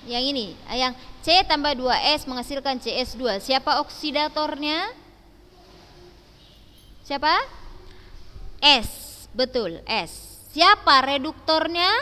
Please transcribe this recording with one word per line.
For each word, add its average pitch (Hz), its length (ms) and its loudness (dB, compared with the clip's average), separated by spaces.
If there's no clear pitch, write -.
Yang 240 240 -2
ini, 240 140 -4
yang 254 240 -2
C 359 240 6
tambah 294 320 2
dua 247 240 2
S - 80 -6
menghasilkan 262 560 -4
C 226 160 -6
S 247 160 -4
dua. 226 240 -2
Siapa 262 480 0
oksidatornya? 302 1120 -4
Siapa? 294 320 2
S, 269 240 4
betul, 226 480 -4
S. 196 400 -6
Siapa 320 480 6
reduktornya? 320 840 0